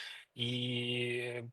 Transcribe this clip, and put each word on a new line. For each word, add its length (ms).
і 1040